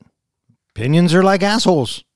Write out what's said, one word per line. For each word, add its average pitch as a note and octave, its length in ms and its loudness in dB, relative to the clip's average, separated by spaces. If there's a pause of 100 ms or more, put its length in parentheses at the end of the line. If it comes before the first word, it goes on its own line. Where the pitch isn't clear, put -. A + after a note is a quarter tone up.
(720)
Opinions D#3 420 0
are F#3 80 2
like G3 220 0
assholes. F#3 600 -2 (120)